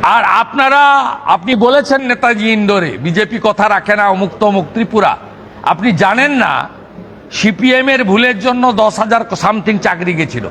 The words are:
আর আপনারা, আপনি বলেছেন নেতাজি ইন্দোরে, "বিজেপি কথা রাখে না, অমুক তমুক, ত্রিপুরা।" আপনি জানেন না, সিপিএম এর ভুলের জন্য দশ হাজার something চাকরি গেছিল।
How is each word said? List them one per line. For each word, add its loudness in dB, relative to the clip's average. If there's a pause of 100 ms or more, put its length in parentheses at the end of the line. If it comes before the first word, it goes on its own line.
আর 2
আপনারা, 2 (280)
আপনি 0
বলেছেন 2
নেতাজি 0
ইন্দোরে, 0
"বিজেপি -2
কথা 0
রাখে 0
না, 2
অমুক 0 (100)
তমুক, 0
ত্রিপুরা।" 0 (460)
আপনি 0
জানেন 2
না, -2 (640)
সিপিএম 2
এর 0
ভুলের 2
জন্য 0
দশ 0
হাজার 0
something -2
চাকরি -2
গেছিল। -4